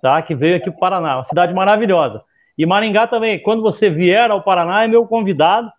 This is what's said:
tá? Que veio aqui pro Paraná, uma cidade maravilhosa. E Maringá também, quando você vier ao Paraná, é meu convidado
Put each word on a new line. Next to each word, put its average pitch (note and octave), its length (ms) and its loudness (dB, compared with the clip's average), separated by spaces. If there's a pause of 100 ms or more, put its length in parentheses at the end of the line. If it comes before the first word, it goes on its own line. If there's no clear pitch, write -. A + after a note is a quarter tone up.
tá? C#3 180 2
Que D#3+ 140 -6
veio D#3 220 0
aqui F3 140 -6
pro - 80 -12
Paraná, F3 380 -2
uma B2+ 80 -8
cidade F3 300 0
maravilhosa. F#3+ 680 0 (340)
E D#3 100 0
Maringá G#3 400 0
também, A3+ 360 -4
quando A3 200 -2
você G#3+ 260 0
vier F3+ 420 2
ao G3+ 120 -2
Paraná, F#3 420 0
é - 20 0
meu A#3 200 2
convidado G3+ 720 0